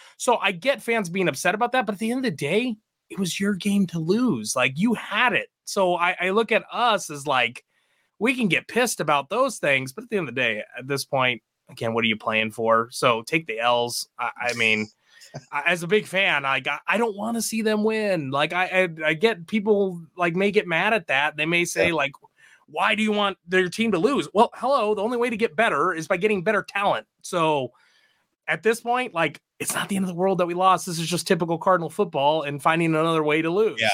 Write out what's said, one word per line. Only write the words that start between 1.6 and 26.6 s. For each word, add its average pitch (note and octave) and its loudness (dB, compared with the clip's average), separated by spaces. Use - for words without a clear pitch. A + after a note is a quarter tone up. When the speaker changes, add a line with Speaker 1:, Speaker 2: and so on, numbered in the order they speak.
Speaker 1:
that, B3+ 0
but G#3+ -4
at F3+ -12
the A3 -2
end B3 -2
of C4 -4
the F#3 -2
day, G#3+ -2
it - -8
was F#3 -4
your G3+ 0
game G3+ 2
to E3+ -6
lose. E3 0
Like, C3 0
you G#3+ 2
had A3 0
it. A#2 -2
So F3+ 0
I, F3 0
I F3+ 0
look A3 2
at G#3 2
us G#3+ 0
as, C#3+ -10
like, B2+ 2
we B3 0
can A#3+ 0
get C#3 0
pissed A#3 0
about D3 0
those B3 -2
things, C3+ 0
but A3+ -16
at A#3+ -20
the G#3+ -2
end D#3+ -4
of A#2 -12
the C3 -2
day, A2 0
at B2+ -12
this C#3 -4
point, B2+ 0
again, A2+ -4
what A#2 2
are A2+ 2
you G#2+ 0
playing A2 0
for? A2+ 2
So A#2 2
take D#3+ -4
the A2 -8
L's. A#2+ 0
I, A#2+ -4
I A#2+ -6
mean, A2 2
Speaker 2:
<laughs> - -16
Speaker 1:
I, C#3+ -4
as E3+ 0
a F3 -8
big G#3+ 0
fan, F3 0
I C3+ 0
got, D3 -6
I F#3 0
don't A3+ -2
wanna A3 -4
see A3 -4
them G#3+ 0
win. G3+ -2
Like, D3 0
I, F#3 2
I, F#3 0
I D#3 2
get E3+ 0
people, G3+ 0
like, F3 0
may G3+ 2
get F3+ 0
mad F3 2
at G#3 -2
that. D3 0
They D3+ -2
may E3+ 2
say, E3+ 0
Speaker 2:
Yeah. E3+ 0
Speaker 1:
like, C#3+ -2
"Why F3+ 0
do G#3 0
you G#3+ 2
want G3+ 0
their F#3 2
team A3 0
to F3+ 2
lose?" G3+ 2
Well, A3 6
hello, A3+ 0
the G3 -2
only A#3+ -2
way A#3+ 0
to A#3+ -4
get F#3 -2
better F3+ 2
is D#3+ -6
by F#3+ 2
getting G3 0
better G#3 0